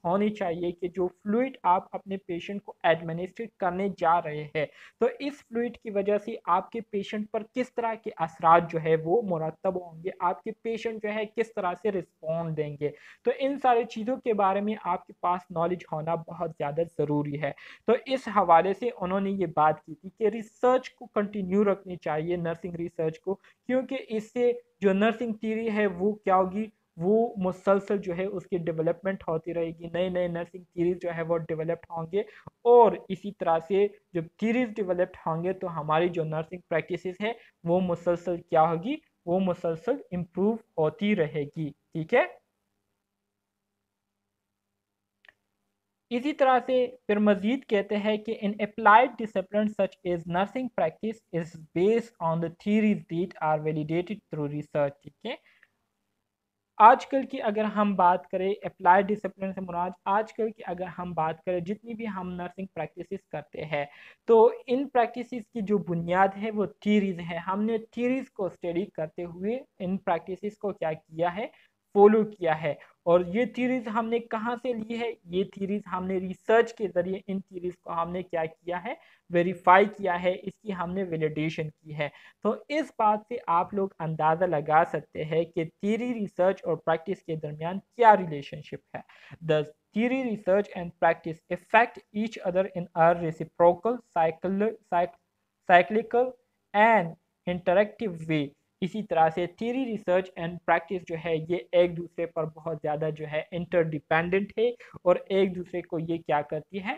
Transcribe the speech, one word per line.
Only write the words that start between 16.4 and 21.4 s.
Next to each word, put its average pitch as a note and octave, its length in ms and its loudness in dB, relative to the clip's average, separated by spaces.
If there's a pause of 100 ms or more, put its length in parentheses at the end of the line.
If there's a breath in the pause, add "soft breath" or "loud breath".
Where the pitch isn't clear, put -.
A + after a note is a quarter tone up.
ज़्यादा D3 320 -4
ज़रूरी D3 540 -2
है। D3 180 -4 (320 loud breath)
तो A3+ 80 4
इस C4 320 -4
हवाले F#3 460 6
से A#3 160 -4
उन्होंने G3 420 -2
ये G3 140 -2
बात D#3 340 4
की D#3+ 160 -18
थी F#3+ 140 -18
कि G#3+ 200 -2
research B3 580 0
को - 180 -20
continue G#3 580 0